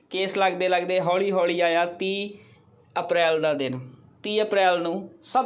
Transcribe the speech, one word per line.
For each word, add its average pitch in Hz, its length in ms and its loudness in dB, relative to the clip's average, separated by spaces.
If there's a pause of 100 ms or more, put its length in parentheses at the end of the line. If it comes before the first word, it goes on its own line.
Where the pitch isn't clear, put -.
ਕੇਸ 190 280 -4
ਲੱਗਦੇ 185 320 2
ਲੱਗਦੇ 180 300 0
ਹੌਲੀ 185 320 0
ਹੌਲੀ 175 280 0
ਆਇਆ 170 260 2
ਤੀਹ 190 440 -4 (680)
ਅਪ੍ਰੈਲ 170 420 2
ਦਾ 156 120 2
ਦਿਨ। 131 460 -6 (240)
ਤੀਹ 214 200 -2
ਅਪ੍ਰੈਲ 190 380 2
ਨੂੰ 175 280 -6 (140)
ਸਭ 254 220 0